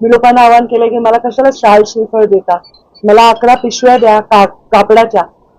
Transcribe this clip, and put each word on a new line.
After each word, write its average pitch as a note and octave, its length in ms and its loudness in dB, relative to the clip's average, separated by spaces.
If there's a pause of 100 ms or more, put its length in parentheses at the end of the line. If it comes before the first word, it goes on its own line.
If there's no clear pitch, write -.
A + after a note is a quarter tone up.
मी A3+ 80 -2
लोकांना B3 320 2
आवाहन A#3+ 240 2
केलंय A#3 240 -2
की A#3+ 80 -6
मला A#3 200 -2
कशाला B3 360 -4
शाल G#3 320 0
श्रीफळ A3 400 -4
देता, F#3+ 320 -2 (460)
मला A3 260 2
अकरा A#3+ 260 0
पिशव्या B3 420 -2
द्या A3 220 0
का-, G#3+ 260 0
कापडाच्या A3 760 -2 (380)